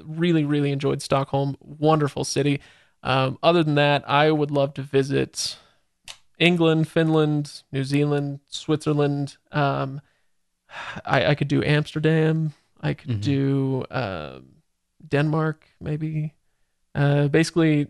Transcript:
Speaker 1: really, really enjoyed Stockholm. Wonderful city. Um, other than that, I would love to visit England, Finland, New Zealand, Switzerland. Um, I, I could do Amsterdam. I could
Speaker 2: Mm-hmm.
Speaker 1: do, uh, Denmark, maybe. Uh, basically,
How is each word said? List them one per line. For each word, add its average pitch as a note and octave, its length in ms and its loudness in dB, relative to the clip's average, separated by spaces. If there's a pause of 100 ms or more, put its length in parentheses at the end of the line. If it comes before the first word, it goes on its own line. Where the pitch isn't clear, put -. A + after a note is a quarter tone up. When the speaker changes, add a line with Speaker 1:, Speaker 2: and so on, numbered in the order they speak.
Speaker 1:
really, D#3+ 380 2
really C#3+ 260 0
enjoyed C#3 300 -2
Stockholm. C#3 600 -2
Wonderful D3 640 0
city. C#3 360 0 (420)
Um, C3 400 0
other E3+ 200 4
than D3+ 140 0
that, C#3+ 320 2
I D3 220 4
would D3+ 200 0
love C#3+ 240 0
to C3+ 80 -8
visit C3+ 720 -2 (840)
England, E3 500 4
Finland, D#3 760 0 (100)
New C3+ 120 -4
Zealand, C#3+ 560 -2 (100)
Switzerland. C#3+ 880 -2 (140)
Um, C#3 500 -2 (1040)
I, B2+ 220 0
I D3 60 4
could C#3+ 140 -2
do C#3 160 0
Amsterdam. D#3 880 0 (280)
I D3 120 -2
could - 200 -12
Speaker 2:
Mm-hmm. G#2+ 80 -4
Speaker 1:
do, C3+ 600 0 (100)
uh, D#2+ 500 -8 (680)
Denmark, D#3 560 -2 (160)
maybe. D#3 540 -6 (600)
Uh, C#3+ 340 2
basically, D#3 600 2